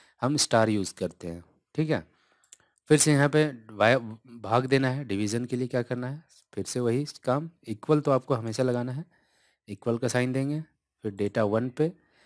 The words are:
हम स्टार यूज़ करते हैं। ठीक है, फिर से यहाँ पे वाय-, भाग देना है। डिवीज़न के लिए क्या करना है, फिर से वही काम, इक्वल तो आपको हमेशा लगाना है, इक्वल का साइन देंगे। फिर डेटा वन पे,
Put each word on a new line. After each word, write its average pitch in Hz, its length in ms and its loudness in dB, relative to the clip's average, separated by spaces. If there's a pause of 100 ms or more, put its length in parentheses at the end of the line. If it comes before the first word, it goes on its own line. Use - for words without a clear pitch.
(220)
हम 139 160 0
स्टार 113 320 4
यूज़ 104 240 -2
करते 90 340 -8
हैं। 85 160 -12 (300)
ठीक 156 160 -2
है, 107 140 -2 (880)
फिर 151 80 8
से 151 140 4
यहाँ 143 160 6
पे 151 180 4 (240)
वाय-, 107 280 4 (440)
भाग 113 240 2
देना 131 240 2
है। 135 160 -6
डिवीज़न 107 380 -2
के 123 120 -6
लिए 127 120 -4
क्या 123 140 -2
करना 123 260 -6
है, 147 140 -10 (300)
फिर 98 120 -8
से - 160 -6
वही 123 240 0 (200)
काम, 143 240 0 (200)
इक्वल 151 320 0
तो 143 100 0
आपको 135 240 0
हमेशा 113 280 -4
लगाना 123 300 -2
है, 147 120 -8 (640)
इक्वल 117 300 -4
का 123 100 -4
साइन 123 240 0
देंगे। 139 280 -2 (440)
फिर 107 80 -4
डेटा 101 320 -2
वन 110 260 0
पे, 151 200 -2 (360)